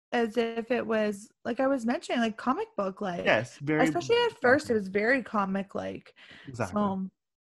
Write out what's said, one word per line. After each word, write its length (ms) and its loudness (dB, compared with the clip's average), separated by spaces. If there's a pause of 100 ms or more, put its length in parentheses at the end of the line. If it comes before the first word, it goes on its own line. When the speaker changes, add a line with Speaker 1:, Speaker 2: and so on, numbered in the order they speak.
(120)
Speaker 1:
as 240 0
if 360 -2
it 120 0
was, 460 -2 (140)
like 160 -2
I 80 2
was 180 0
mentioning, 340 -2
like, 160 0
comic 300 -2 (100)
book-like. 480 -4
Speaker 2:
Yes, 340 2
very 260 2
Speaker 1:
Especially 320 2
at 240 0
first, 300 4
it 20 2
Speaker 2:
exactly. 20 2
Speaker 1:
was 140 -2
very 340 0
comic-like. 920 -4 (360)
Speaker 2:
Exactly. 320 -2
Speaker 1:
So, 140 0 (560)